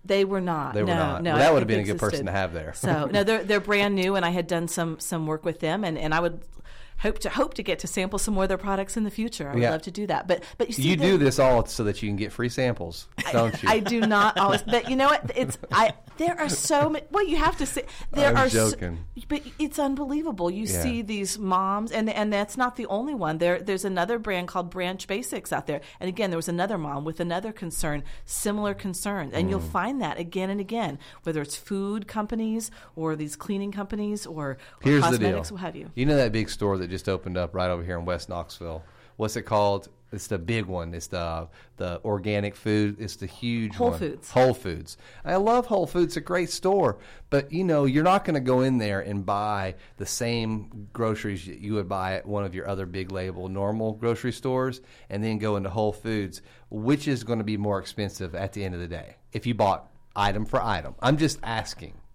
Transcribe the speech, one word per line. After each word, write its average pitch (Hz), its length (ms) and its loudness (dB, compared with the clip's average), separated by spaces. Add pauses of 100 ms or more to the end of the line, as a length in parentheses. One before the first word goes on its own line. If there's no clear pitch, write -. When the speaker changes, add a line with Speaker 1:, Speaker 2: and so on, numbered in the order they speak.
Speaker 1:
They 196 180 4
were 196 180 2
not. 156 320 -2
Speaker 2:
They 104 80 2
were 185 60 4
Speaker 1:
No, 170 80 4
Speaker 2:
not. 165 280 0
Speaker 1:
no, 170 80 2
Speaker 2:
Well, 151 40 4
Speaker 1:
I - 40 6
Speaker 2:
that 135 80 10
Speaker 1:
don't 160 80 10
Speaker 2:
would 135 80 8
have 104 40 0
Speaker 1:
think - 0 -
Speaker 2:
been 107 120 4
a 101 40 0
Speaker 1:
they 101 80 0
Speaker 2:
good 90 80 0
person 104 220 2
Speaker 1:
existed. 98 60 -2
Speaker 2:
to 87 40 -2
have 95 220 0
there. 80 200 -6
Speaker 1:
So, 151 380 0
no, 202 120 4
they're, 214 200 2
they're 202 160 2
brand 202 360 2
new, 190 200 2
and 180 100 2
I 170 40 2
had 175 180 0
done 175 200 0
Speaker 2:
<laughs> - 80 -4
Speaker 1:
some, 165 240 -2
some 160 280 -4
work 156 160 -2
with 165 160 -2
them, 175 240 0
and, 160 160 -2
and 156 160 0
I 165 60 4
would 170 180 0 (600)
hope 220 200 0
to, - 100 -2
hope 302 260 0
to 208 80 -6
get 170 160 -2
to - 80 -8
sample 196 300 -2
some 208 160 0
more 190 100 4
of 190 60 2
their 185 80 2
products 196 400 -2
in 220 60 2
the 202 80 -2
future. 220 380 -4
I - 40 -4
would 120 80 2
Speaker 2:
Yeah. 120 100 4
Speaker 1:
love 160 120 0
to 185 80 -8
do 202 160 -4
that. 160 200 -2
But, 180 160 2 (140)
but 240 120 2
you - 40 -6
see, 135 100 -2
Speaker 2:
You 175 120 4
Speaker 1:
the 151 80 2
Speaker 2:
do 185 140 6
this 139 200 4
all 127 280 6
so - 180 -4
that 104 180 0
you 107 80 -2
can 104 60 0
get 101 160 -4
free 120 180 -2
samples, 117 580 -2 (240)
don't 117 300 2
you? 190 80 2
Speaker 1:
I 226 100 6
do 226 220 0
not 208 360 4
always, 196 260 2
but 233 260 0
you 262 60 0
know 269 120 4
what? - 280 2
It's, - 220 -2 (140)
I, 214 220 4 (240)
there 339 200 0
are 302 120 -2
so 294 400 2
many, 311 220 -4
well, 403 140 4
you 330 120 2
have 311 220 4
to 277 60 0
say, - 180 -4 (280)
there 285 200 4
Speaker 2:
I'm - 40 4
Speaker 1:
are 262 140 6
so, 110 220 4
Speaker 2:
joking. 85 280 -4 (300)
Speaker 1:
but 294 120 -2 (160)
it's 302 220 -2
unbelievable. 277 720 0
You 208 140 -4
Speaker 2:
Yeah. - 180 0
Speaker 1:
see 240 180 0
these 202 380 -4
moms, 196 540 0
and, 220 160 2
and 208 240 0
that's 208 240 0
not 247 180 0
the 233 120 -6
only 247 260 -2
one. 160 240 -2
There, 175 240 4
there's 196 240 -2
another 190 340 0
brand 185 300 -2
called 175 200 -4
Branch 185 380 -4
Basics 208 460 -4
out 143 140 -2
there. 151 120 -2 (220)
And 180 80 -2
again, 190 220 0
there 165 60 0
was 165 120 -4
another 185 280 0
mom 147 280 -4
with 160 160 -4
another 185 320 -2
concern, 151 500 -4 (220)
similar 208 480 -2
concern. 185 600 -4
And 180 160 0
you'll - 120 0
Speaker 2:
Mm. 80 100 -6
Speaker 1:
find 233 300 -2
that 156 180 -4
again 185 300 -4
and 202 100 -2
again, 196 400 -4 (240)
whether 156 180 -2
it's 147 140 -6
food 202 540 -4
companies 220 600 -2 (260)
or 160 180 0
these 151 220 -6
cleaning 196 340 -4
companies 208 540 -4
or, 147 240 -6
or 131 80 -6 (240)
Speaker 2:
Here's 143 220 6
the - 80 4
Speaker 1:
cosmetics, 101 360 2
Speaker 2:
deal. - 80 -10
Speaker 1:
what - 60 -10
have - 160 -8
you. 156 180 -14
Speaker 2:
You 123 100 0
know 147 120 6
that 117 160 4
big 110 160 0
store 98 280 0
that 92 120 -4
just 92 180 -4
opened 92 300 -2
up 87 180 -2
right 92 140 0
over 87 140 -2
here 87 140 -4
in 85 80 -4
West 87 240 -4
Knoxville. 85 540 -8 (340)
What's 107 180 -2
it 110 80 -4
called? 101 460 4 (220)
It's 104 140 -8
the 98 140 -2
big 107 260 0
one. 85 300 -6
It's 85 120 -8
the, 82 400 -4 (300)
the 90 260 -6
organic 101 520 0
food. 107 440 2
It's 107 180 -8
the 95 100 -10
huge 113 480 -4
Speaker 1:
Whole 240 160 2
Speaker 2:
one. 82 80 -4
Speaker 1:
Foods. - 320 -6
Speaker 2:
Whole 131 240 8
Foods. - 420 -8 (260)
I 165 120 0
love 233 320 4
Whole 190 180 2
Foods. 175 200 2
It's 170 120 -6
a 151 40 -4
great 175 280 0
store. 185 480 2 (320)
But, 143 240 2
you 180 100 0
know, 151 220 4
you're 143 180 4
not 190 220 6
gonna 156 140 2
go 127 220 4
in 131 180 4
there 101 220 0
and 101 220 -4
buy 101 520 0 (220)
the 98 100 -8
same 110 840 -4
groceries 107 540 -2
y-, 65 120 -12
you 104 160 -4
would 98 120 -2
buy 95 280 -2
at - 100 -6
one 101 180 -2
of 92 120 -6
your 92 120 -6
other 95 200 -4
big 92 240 -6
label 92 380 -6
normal 107 440 -2
grocery 117 380 0
stores 127 500 -2 (300)
and 101 120 -4
then 110 140 0
go 104 200 0
into 95 120 -4
Whole 107 240 0
Foods, 107 480 -4 (300)
which 127 360 2
is 123 160 0
gonna 113 200 -2
be 107 140 0
more 101 200 0
expensive 92 560 -6
at 95 200 -4
the 101 120 -6
end 92 80 -4
of 87 80 -6
the 87 60 -8
day - 300 -12 (140)
if - 140 -6
you 120 80 2
bought 98 380 2 (240)
item 101 300 2
for 135 180 0
item. 87 380 -2
I'm 143 160 4
just 147 260 0
asking. - 500 -8 (220)